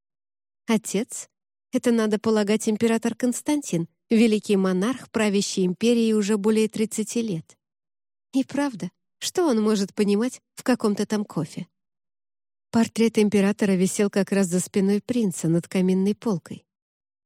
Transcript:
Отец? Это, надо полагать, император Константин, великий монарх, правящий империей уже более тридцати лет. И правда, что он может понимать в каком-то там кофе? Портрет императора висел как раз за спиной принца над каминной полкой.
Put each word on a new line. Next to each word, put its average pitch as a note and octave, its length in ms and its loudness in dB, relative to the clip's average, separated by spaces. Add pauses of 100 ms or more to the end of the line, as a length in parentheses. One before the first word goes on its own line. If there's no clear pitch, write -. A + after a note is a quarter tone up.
(640)
Отец? - 640 -4 (420)
Это, B3 200 0
надо A3 260 0
полагать, G#3+ 500 0
император A3+ 460 0
Константин, B3 760 -2 (220)
великий G#3+ 460 2
монарх, F#3+ 560 0
правящий G3+ 540 0
империей A3+ 480 2
уже G#3+ 240 0
более A3 300 2
тридцати G#3+ 540 -4
лет. G3 360 -8 (760)
И C4 100 2
правда, B3+ 460 -6 (300)
что - 280 -2
он A3 140 2
может G#3 320 0
понимать G#3 480 0 (120)
в - 100 -18
каком-то A3 420 0
там G#3 200 -4
кофе? - 420 -8 (1040)
Портрет A3+ 460 2
императора G#3 540 2
висел F#3+ 380 2
как G3 220 -2
раз G3 160 2
за F3+ 120 0
спиной G3+ 420 0
принца A3+ 460 -2
над E3+ 200 0
каминной F#3+ 460 2
полкой. - 520 -6 (600)